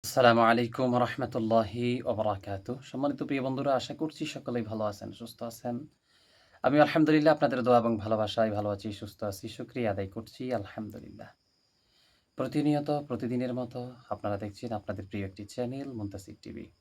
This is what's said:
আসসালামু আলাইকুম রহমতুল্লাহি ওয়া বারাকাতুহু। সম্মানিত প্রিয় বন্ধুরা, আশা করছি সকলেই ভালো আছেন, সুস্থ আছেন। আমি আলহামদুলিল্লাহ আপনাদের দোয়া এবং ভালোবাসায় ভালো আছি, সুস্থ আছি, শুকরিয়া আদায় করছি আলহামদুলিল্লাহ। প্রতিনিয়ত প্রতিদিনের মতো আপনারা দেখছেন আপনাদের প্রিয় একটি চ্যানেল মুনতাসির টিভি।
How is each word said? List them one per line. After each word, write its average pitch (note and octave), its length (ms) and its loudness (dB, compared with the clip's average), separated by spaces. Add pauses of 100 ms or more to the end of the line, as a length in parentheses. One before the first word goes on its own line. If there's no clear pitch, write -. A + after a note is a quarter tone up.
আসসালামু A#2 320 6
আলাইকুম A#2+ 540 4
রহমতুল্লাহি A#2+ 1080 0
ওয়া A#2+ 100 -2
বারাকাতুহু। G2+ 640 -4
সম্মানিত C#3 440 -4
প্রিয় C3+ 180 -2
বন্ধুরা, C3 340 0
আশা B2 180 -4
করছি D#3 320 -6
সকলেই A#2+ 360 -6
ভালো G#2+ 220 -6
আছেন, G#2 280 -6
সুস্থ A2+ 320 -14
আছেন। A#2+ 440 -8 (760)
আমি C#3 160 6
আলহামদুলিল্লাহ D3+ 540 6
আপনাদের C3 280 2
দোয়া A#2+ 160 8
এবং A#2 200 4
ভালোবাসায় G#2+ 540 0
ভালো G#2 180 -2
আছি, G2+ 240 -4
সুস্থ - 300 -12
আছি, G#2 260 -8
শুকরিয়া A#2 420 -4
আদায় G2 160 -2
করছি B2 460 -8
আলহামদুলিল্লাহ। G#2 760 -10 (1080)
প্রতিনিয়ত D3 560 0
প্রতিদিনের B2 600 -2
মতো B2 420 -8 (140)
আপনারা G#2 280 -4
দেখছেন G#2+ 340 -8
আপনাদের G#2 340 -8
প্রিয় G2 200 -6
একটি F#2+ 200 -12
চ্যানেল C3+ 460 -6
মুনতাসির G2+ 500 -10
টিভি। F2 400 -14